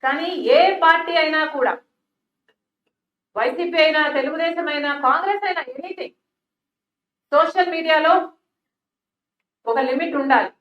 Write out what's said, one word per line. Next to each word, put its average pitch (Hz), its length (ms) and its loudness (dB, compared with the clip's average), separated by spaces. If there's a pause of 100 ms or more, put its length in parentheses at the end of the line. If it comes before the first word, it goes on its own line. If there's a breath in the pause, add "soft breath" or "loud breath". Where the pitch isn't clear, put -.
కానీ 294 260 -2 (260)
ఏ 320 40 8 (240)
పార్టీ 330 380 2
అయినా 311 200 0 (140)
కూడా, 247 180 -2 (1600)
వైసీపీ 330 480 -2
అయినా, 311 160 2 (160)
తెలుగుదేశం 320 560 -4
అయినా, 294 180 -4 (140)
కాంగ్రెస్ 392 440 0
అయినా, 339 140 -4 (100)
ఎనీథింగ్, - 420 -14 (1200)
సోషల్ 330 420 2
మీడియాలో 320 380 2 (1600)
ఒక 226 60 0 (120)
లిమిట్ 277 320 -4
ఉండాలి 269 400 2